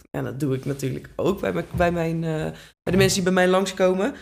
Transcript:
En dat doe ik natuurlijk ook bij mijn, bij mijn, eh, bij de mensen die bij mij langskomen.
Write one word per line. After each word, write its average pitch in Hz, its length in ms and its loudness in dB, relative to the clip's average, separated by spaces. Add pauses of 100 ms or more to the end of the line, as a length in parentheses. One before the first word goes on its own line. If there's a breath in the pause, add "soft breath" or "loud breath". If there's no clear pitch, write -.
(100)
En 143 140 -6
dat 117 160 -8
doe 135 140 0
ik 131 100 -6
natuurlijk 139 520 -6
ook 180 240 0
bij 196 120 0
mijn, 170 140 -4 (100)
bij 175 160 2
mijn, 165 320 -2
eh, 165 60 -2 (520 loud breath)
bij 170 100 -2
de 180 40 2
mensen 190 180 4
die 185 180 0
bij 185 120 6
mij 180 40 6
langskomen. 190 720 2